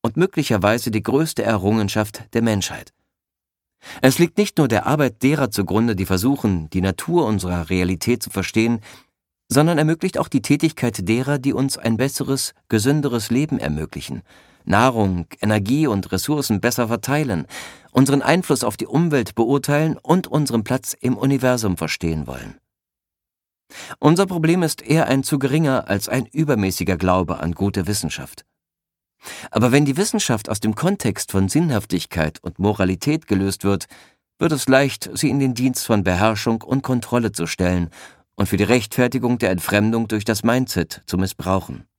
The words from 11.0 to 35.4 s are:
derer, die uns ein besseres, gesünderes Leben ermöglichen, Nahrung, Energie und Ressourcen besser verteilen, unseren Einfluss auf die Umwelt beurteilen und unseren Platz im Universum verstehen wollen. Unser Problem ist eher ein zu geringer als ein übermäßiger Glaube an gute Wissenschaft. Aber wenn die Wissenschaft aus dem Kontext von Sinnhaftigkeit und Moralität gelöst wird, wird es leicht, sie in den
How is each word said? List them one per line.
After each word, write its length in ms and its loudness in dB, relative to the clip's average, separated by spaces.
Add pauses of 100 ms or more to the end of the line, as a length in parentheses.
derer, 320 0
die 140 -2
uns 240 -2
ein 180 0
besseres, 580 -2 (140)
gesünderes 640 2
Leben 280 0
ermöglichen, 640 -6 (440)
Nahrung, 640 2 (120)
Energie 480 0
und 240 -2
Ressourcen 480 -2
besser 300 0
verteilen, 580 -2 (440)
unseren 300 4
Einfluss 440 2
auf 100 -2
die 100 -6
Umwelt 480 0
beurteilen 640 0
und 300 0
unseren 380 0
Platz 340 -4
im 180 -2
Universum 600 0
verstehen 500 -4
wollen. 300 -14 (1400)
Unser 260 4
Problem 360 0
ist 200 -2
eher 260 2
ein 160 2
zu 160 -2
geringer 480 0
als 220 -4
ein 160 -2
übermäßiger 720 0
Glaube 420 0
an 140 -4
gute 340 -2
Wissenschaft. 580 -6 (1040)
Aber 200 2
wenn 140 4
die 120 -2
Wissenschaft 520 -2
aus 100 -4
dem 160 0
Kontext 560 -2
von 180 2
Sinnhaftigkeit 920 0
und 160 -12
Moralität 720 0
gelöst 360 -2
wird, 240 0 (520)
wird 140 2
es 160 -2
leicht, 440 2
sie 160 0
in 100 0
den 140 0